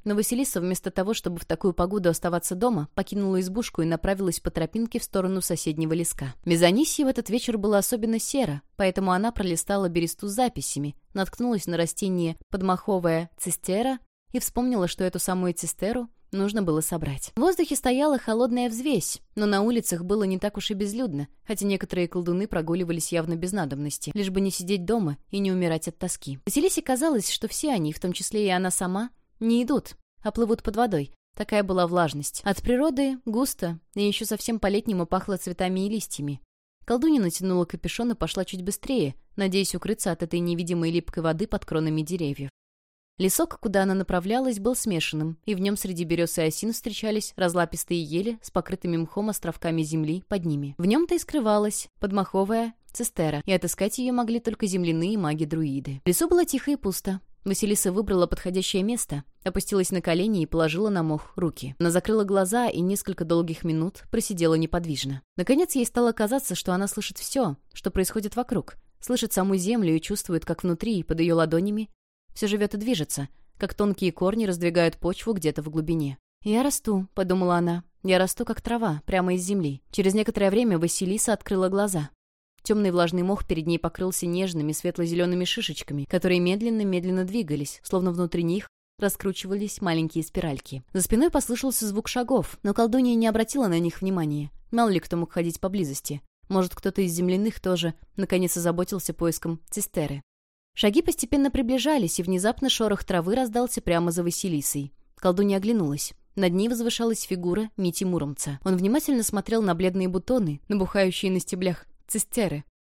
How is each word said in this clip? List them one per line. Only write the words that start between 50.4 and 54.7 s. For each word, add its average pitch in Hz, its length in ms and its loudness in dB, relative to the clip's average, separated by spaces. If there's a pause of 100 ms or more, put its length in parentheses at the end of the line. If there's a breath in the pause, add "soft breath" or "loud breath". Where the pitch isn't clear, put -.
ними. 143 340 -2
В 170 60 0
нём-то 294 280 4
и 339 60 2
скрывалась 214 680 0 (100)
подмаховая 202 720 0 (180)
цистера, 156 540 -2
и 196 60 -2
отыскать 185 480 0
её 254 140 -2
могли 233 260 0
только 220 260 -2
земляные 180 540 0